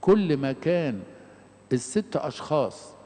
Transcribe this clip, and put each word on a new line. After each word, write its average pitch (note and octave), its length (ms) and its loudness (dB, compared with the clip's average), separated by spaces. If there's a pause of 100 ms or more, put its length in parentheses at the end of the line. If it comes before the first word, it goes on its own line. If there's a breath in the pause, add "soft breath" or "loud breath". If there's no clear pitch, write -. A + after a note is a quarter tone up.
كل F#3 360 4
ما C3+ 140 -2
كان D#3 480 0 (720 loud breath)
الست C3 420 -2
أشخاص - 800 -2 (120)